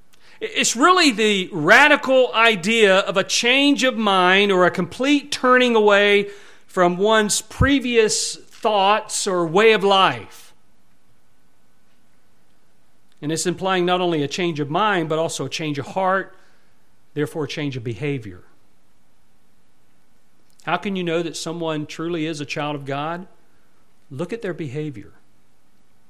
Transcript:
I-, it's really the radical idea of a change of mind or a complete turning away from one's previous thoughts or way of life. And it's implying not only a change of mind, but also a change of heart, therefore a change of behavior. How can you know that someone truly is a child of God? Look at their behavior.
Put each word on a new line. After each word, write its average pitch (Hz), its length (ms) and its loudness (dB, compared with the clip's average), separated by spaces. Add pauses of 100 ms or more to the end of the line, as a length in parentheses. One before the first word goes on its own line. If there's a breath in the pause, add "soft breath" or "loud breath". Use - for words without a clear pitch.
(400 soft breath)
I-, 220 140 -8
it's - 200 -2
really 330 360 4
the 208 420 0
radical 254 800 4
idea 214 680 4
of 190 180 -2
a 190 40 2
change 254 640 0
of 254 140 0
mind 196 520 4
or 180 140 4
a 175 60 4
complete 254 600 -2
turning 247 460 2
away 202 540 4 (360 loud breath)
from 180 300 0
one's 208 460 2
previous 240 960 0
thoughts 208 920 -2
or 180 180 0
way 202 240 4
of 208 140 2
life. 185 680 0 (2750)
And 147 80 -6
it's 160 160 -4
implying 180 400 -2
not 180 140 0
only 170 240 0
a 139 40 -4
change 170 300 -4
of 143 100 -4
mind, 180 400 0
but 156 100 0
also 160 280 -4
a - 20 -12
change 151 300 -6
of 127 80 -8
heart, 185 500 -2 (760 soft breath)
therefore 147 300 -4
a - 40 -8
change 147 280 -8
of 120 80 -10
behavior. 117 580 -8 (2250)
How 160 120 -2
can 190 200 -6
you 185 80 -4
know 170 180 -2
that 160 140 -8
someone 160 500 -6
truly 165 400 -8
is 160 140 -8
a 143 60 -10
child 151 280 -6
of 143 100 -12
God? 151 440 -8 (840)
Look 151 220 -10
at 226 100 -10
their 180 120 -8
behavior. 147 580 -10 (960)